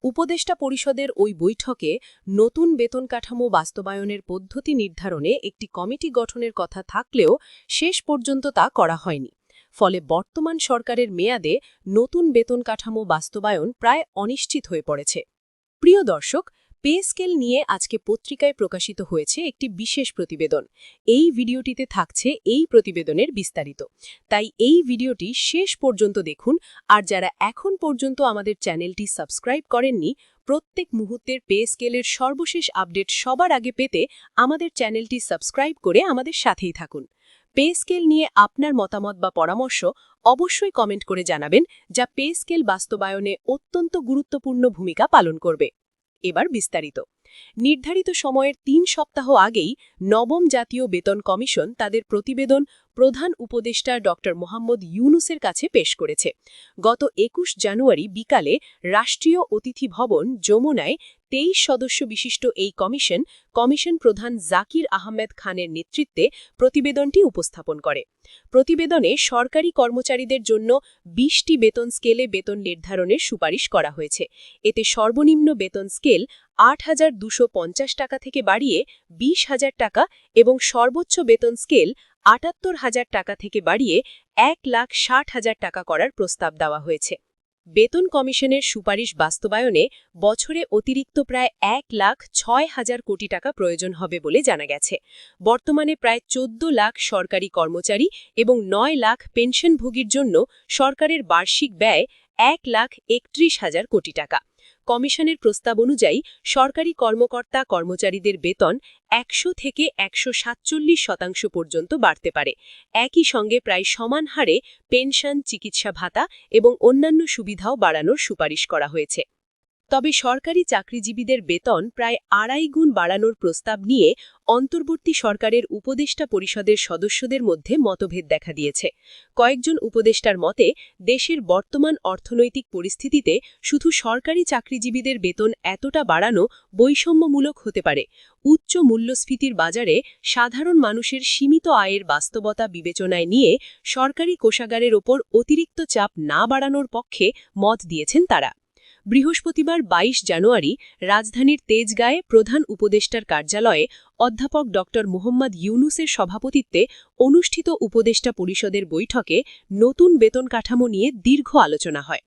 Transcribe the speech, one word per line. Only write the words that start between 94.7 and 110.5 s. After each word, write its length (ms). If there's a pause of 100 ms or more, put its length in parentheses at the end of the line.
বর্তমানে 540
প্রায় 340
চোদ্দ 320 (180)
লাখ 140 (180)
সরকারি 380
কর্মচারী 580 (300)
এবং 180 (140)
নয় 260
লাখ 240 (140)
পেনশনভোগীর 840
জন্য 200 (340)
সরকারের 540
বার্ষিক 540
ব্যয় 260 (360)
এক 220 (140)
লাখ 140 (200)
একত্রিশ 500
হাজার 280
কোটি 260
টাকা। 260 (480)
কমিশনের 560
প্রস্তাব 360
অনুযায়ী 400 (260)
সরকারি 480
কর্মকর্তা 640 (140)
কর্মচারীদের 600 (100)
বেতন 300 (360)
একশো 460
থেকে 260 (140)
একশো 360
সাতচল্লিশ 720